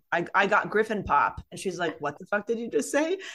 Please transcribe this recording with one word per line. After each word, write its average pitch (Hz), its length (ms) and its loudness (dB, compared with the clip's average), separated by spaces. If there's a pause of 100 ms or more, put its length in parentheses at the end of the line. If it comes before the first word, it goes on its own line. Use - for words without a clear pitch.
(120)
I, 170 120 0 (100)
I 196 120 6
got 190 240 2
Griffin 214 320 0
Pop." 139 480 2
And 175 80 -12
she's 175 200 -6
like, 175 220 -2
"What 147 200 -4
the 190 60 -18
fuck 208 200 -2
did 233 140 -2
you 233 100 -6
just - 220 0
say? 320 240 2 (180)